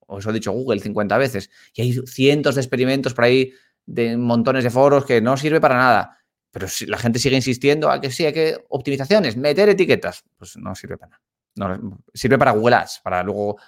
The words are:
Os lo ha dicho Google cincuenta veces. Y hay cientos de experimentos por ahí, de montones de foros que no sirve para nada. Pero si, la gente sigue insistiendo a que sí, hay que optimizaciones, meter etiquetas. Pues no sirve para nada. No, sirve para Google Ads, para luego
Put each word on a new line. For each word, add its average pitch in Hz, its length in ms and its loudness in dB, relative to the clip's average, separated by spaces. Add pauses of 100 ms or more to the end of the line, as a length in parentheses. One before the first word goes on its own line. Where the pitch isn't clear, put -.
Os 98 180 -12
lo 107 60 -2
ha - 20 -2
dicho 107 180 -4
Google 120 300 -4
cincuenta 104 360 -2
veces. 120 320 -2 (240)
Y 117 100 -8
hay 123 100 0 (120)
cientos 143 500 2
de 135 60 0
experimentos 127 520 -2
por 120 100 0
ahí, 127 300 2 (320)
de 117 320 -4
montones 120 460 0
de 120 80 0
foros 139 340 4
que 117 160 2
no 127 160 0
sirve 151 240 0
para 131 160 2
nada. 123 400 2 (340)
Pero 92 160 -10
si, - 180 -8
la 104 120 -4
gente 117 220 0
sigue 131 180 0
insistiendo 139 520 0
a 143 120 -2
que 131 100 -6
sí, 160 140 -2
hay 147 80 0
que 160 360 -2
optimizaciones, 139 680 -2
meter 147 320 4
etiquetas. 151 560 0 (100)
Pues - 220 -20
no 98 180 -12
sirve - 220 -14
para - 140 -20
nada. - 100 -20 (360)
No, 98 460 -8 (100)
sirve 127 240 2
para 127 140 4
Google 113 240 4
Ads, - 260 -2
para 90 220 -4
luego 101 340 -4 (100)